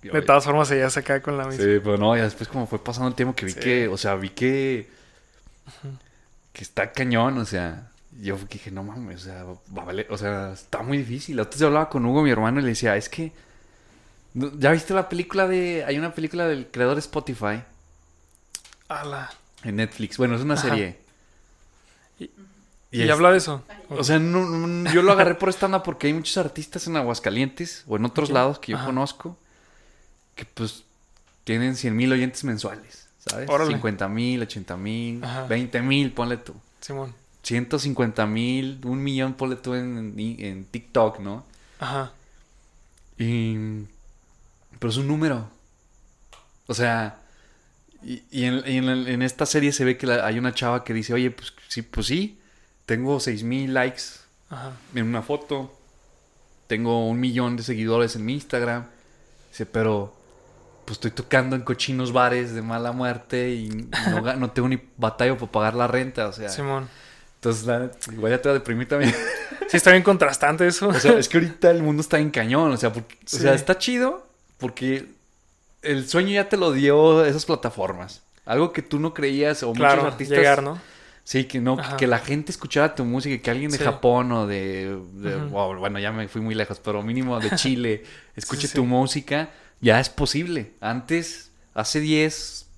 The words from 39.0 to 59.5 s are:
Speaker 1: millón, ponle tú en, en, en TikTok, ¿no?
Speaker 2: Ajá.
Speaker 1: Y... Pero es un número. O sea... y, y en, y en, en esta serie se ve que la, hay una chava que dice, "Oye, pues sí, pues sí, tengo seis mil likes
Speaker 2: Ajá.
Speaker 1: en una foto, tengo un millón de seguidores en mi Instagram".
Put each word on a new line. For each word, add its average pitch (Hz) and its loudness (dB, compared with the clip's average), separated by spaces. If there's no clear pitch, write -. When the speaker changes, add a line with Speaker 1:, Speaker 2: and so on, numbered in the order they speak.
Speaker 1:
millón, 135 -2
ponle 131 -4
tú 127 -6
en, 120 -6
en, 110 -6
en 95 -10
TikTok, 113 0
¿no? 104 -10
Speaker 2:
Ajá. 131 -6
Speaker 1:
Y... 113 -2
Pero 120 -4
es 110 -2
un 139 -2
número. 143 0
O 120 -6
sea... 117 0
y, 123 -12
y 127 -2
en, 127 0
y 131 0
en, 131 2
en 127 0
esta 127 -2
serie 143 2
se 139 0
ve 127 2
que 131 -6
la, 120 2
hay 110 0
una 123 -2
chava 123 -2
que 117 -4
dice, 113 -2
"Oye, 123 2
pues - -16
sí, 117 -8
pues 110 -4
sí, 180 -2
tengo 131 0
seis 110 -4
mil 131 -2
likes 127 0
Speaker 2:
Ajá. 131 -14
Speaker 1:
en 117 0
una 113 -2
foto, 143 -6
tengo 117 0
un 117 0
millón 123 0
de 117 -8
seguidores 113 0
en 107 -6
mi 120 -2
Instagram". 120 -4